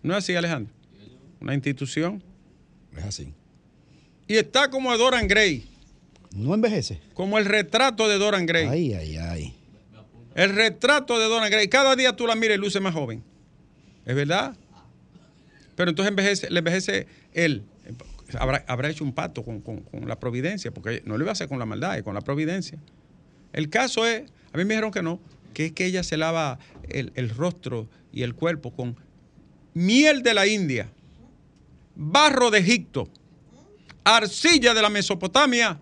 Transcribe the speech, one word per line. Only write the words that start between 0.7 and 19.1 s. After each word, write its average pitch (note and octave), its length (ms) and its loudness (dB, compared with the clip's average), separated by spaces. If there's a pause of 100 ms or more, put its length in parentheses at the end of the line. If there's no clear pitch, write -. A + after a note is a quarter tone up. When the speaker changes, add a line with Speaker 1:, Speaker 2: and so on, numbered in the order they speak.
Speaker 1:
Una - 140 -6
institución. C#3+ 720 -4 (720)
Speaker 2:
Es E2 60 -10
así. D2 300 -10 (920)
Speaker 1:
Y G#3+ 80 0
está A#3+ 340 2
como C4 220 -2
a A#3 60 2
Dorian A#3+ 300 2
Gray. F#3+ 420 2 (640)
Speaker 2:
¿No A2+ 220 -2
envejece? G#3+ 460 0 (140)
Speaker 1:
Como G3 240 -2
el G#3+ 80 2
retrato A3 640 2
de G#3 80 2
Dorian G3 280 2
Gray. E3 220 2
Speaker 2:
Ay, C#3 260 0
ay, D#2+ 240 -6
ay. D#2+ 380 -8 (760)
Speaker 1:
El G3 220 2
retrato A#3+ 640 2
de A3 60 2
Dorian A3 260 0
Gray. G#3 160 2
Cada C4+ 280 6
día B3+ 200 2
tú A#3+ 100 -6
la A3+ 100 2
miras A3 220 2
y - 20 0
luce G3 200 -2
más F#3+ 140 -2
joven. A2+ 300 -6 (840)
¿Es B2 100 -4
verdad? F3+ 400 -2 (1200)
Pero F3+ 140 0
entonces F#3+ 200 0
envejece, G3 400 0
le F3 100 0
envejece F#3 480 -2 (260)
él. D3+ 300 0 (760)
Habrá, C3 280 -2
habrá B2+ 220 -2
hecho D#3 140 -6
un C3+ 100 -4